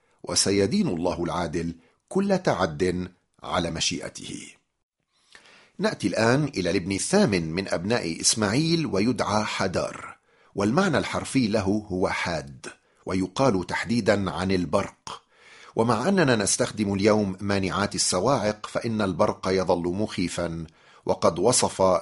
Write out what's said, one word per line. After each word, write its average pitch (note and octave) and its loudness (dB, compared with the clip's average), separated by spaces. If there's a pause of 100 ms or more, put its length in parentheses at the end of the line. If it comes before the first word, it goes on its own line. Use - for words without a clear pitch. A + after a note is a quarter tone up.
(220)
وسيدين G2+ 2
الله E2+ -2
العادل E2 -4 (340)
كل G3 0
تعد F2+ 0 (340)
على E2+ -2
مشيئته. - -6 (1300)
نأتي F3 -2
الآن A2 4
إلى F2+ -2
الابن F#2+ 0
الثامن F#2+ 2
من F#2 -4
أبناء F#2 -2
إسماعيل، D3 0
ويدعى G#2+ 0
حدار، - -4 (380)
والمعنى C3 2
الحرفي G2 0
له G#2 0
هو F#2 0
حاد، D2 -6 (400)
ويقال F#2+ 0
تحديدًا G2+ 0
عن F2+ -2
البرق. - -2 (540)
ومع A#2 2
أننا E3 4
نستخدم G#2 0
اليوم G2+ 4
مانعات G2 0
الصواعق، G#2 0
فإن A2+ -2
البرق F#2+ 0
يظل F#2 2
مخيفًا، F2 -4 (400)
وقد F2+ 2
وصف F#2+ 2